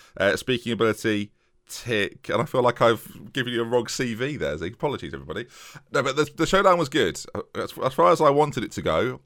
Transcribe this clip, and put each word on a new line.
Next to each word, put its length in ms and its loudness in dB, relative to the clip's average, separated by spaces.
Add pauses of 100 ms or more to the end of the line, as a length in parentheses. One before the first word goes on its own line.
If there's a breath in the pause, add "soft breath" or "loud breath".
(160 soft breath)
Uh, 200 2
speaking 360 -2
ability, 600 0 (360)
tick." 600 -4
And 140 0
I 20 -6
feel 180 0
like 180 2
I've 520 2
given 200 -4
you 100 0
a 20 -6
wrong 240 0
C 260 -4
V 220 -4
there. 200 -4
So 100 -6
apologies, 480 -6
everybody. 320 -10 (440 loud breath)
No, 140 0
but 100 -2
the, 220 0
the 100 0
showdown 320 4
was 100 0
good. 320 0 (140)
Uh, 60 -6 (160)
as, 160 -6 (100)
as 120 0
far 180 6
as 80 2
I 100 6
wanted 320 2
it 100 -4
to 100 -8
go, 440 0